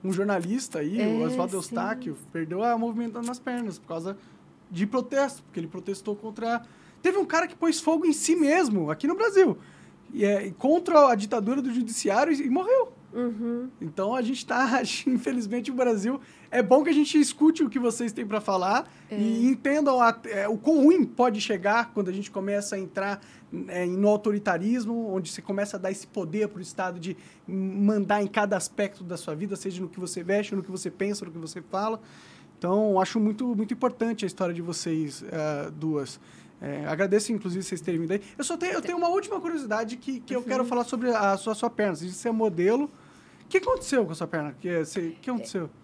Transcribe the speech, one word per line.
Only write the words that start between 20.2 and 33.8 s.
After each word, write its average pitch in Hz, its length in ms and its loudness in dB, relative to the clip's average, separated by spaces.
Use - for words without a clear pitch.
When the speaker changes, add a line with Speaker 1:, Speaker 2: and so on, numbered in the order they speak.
Speaker 1:
é, 202 240 -2
o 220 80 0
quão 285 260 6
ruim 311 220 10
pode 240 340 2
chegar 208 540 0
quando 196 160 0
a - 20 -4
gente 202 200 -6
começa 202 440 -4
a 196 40 -6
entrar, 196 420 -4
é, 180 180 -4
no 190 220 2
autoritarismo, 208 1040 0
onde 185 180 -4
você - 100 -12
começa 202 360 -4
a - 20 -6
dar 185 120 -4
esse - 160 -10
poder 202 400 -4
pro 208 120 -10
Estado 180 400 -6
de 175 160 -8
mandar 202 760 2
em 196 40 -2
cada 202 300 0
aspecto 196 460 -4
da 175 120 -8
sua 160 200 -8
vida, 196 200 -6
seja 180 240 -8
no 185 100 -6
que - 100 -14
você 180 240 -8
veste, 202 320 0
no 190 80 -2
que - 80 -12
você 185 180 -6
pensa, 202 340 -4
no 175 80 -14
que 160 60 -14
você 165 240 -12
fala. 214 400 -4
Então, 196 420 2
acho 196 200 0
muito, 220 360 0
muito 208 180 -2
importante 233 520 -2